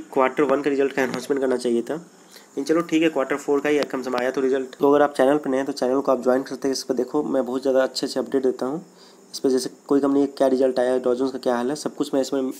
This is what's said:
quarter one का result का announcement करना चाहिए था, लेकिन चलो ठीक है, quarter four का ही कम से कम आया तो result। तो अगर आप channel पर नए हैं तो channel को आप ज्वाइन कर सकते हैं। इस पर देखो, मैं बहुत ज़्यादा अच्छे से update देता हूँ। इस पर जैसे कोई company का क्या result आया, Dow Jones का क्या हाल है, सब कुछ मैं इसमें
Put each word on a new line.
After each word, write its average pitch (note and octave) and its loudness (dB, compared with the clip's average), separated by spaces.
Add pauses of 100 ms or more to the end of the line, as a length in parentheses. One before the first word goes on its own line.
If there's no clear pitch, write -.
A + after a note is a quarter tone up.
(140)
quarter C3 2
one C#3 2
का D3 -2
result C#3 0
का C3+ 0
announcement B2+ -2
करना B2+ 2
चाहिए A#2 0
था, C3+ -6
लेकिन - -12
चलो D#3+ 2
ठीक D#3+ 2
है, D#3+ 2
quarter C#3+ -2
four C#3+ 0
का D3 0
ही D3 2
कम C3 -4
से B2+ -8
कम B2 -2
आया B2+ 0
तो C3+ -2
result। C3 0
तो C#3+ 4
अगर D3 6
आप D3 2
channel C3+ 4
पर D3 -6
नए C3 0
हैं C3+ -2
तो C#3+ -4
channel C3 0
को C3+ 0
आप A#2+ 0
ज्वाइन B2+ 2
कर - -14
सकते C#3 -6
हैं। C3+ 0
इस - -6
पर C3+ -4
देखो, C#3 -2
मैं C3+ -2
बहुत B2 -6
ज़्यादा C3 2
अच्छे C3 -4
से C3 -6
update B2+ -2
देता B2+ 0
हूँ। D#3 -6 (480)
इस - -12
पर C#3 0
जैसे C3 0 (180)
कोई C#3+ 4
company C#3 2
का C#3 -4
क्या C#3 4
result C3 2
आया, B2+ 2
Dow B2 0
Jones C3 -2
का C3 -10
क्या B2 0
हाल A#2+ -2
है, D3+ -4
सब - -8
कुछ - -4
मैं C3+ 2
इसमें C3 -2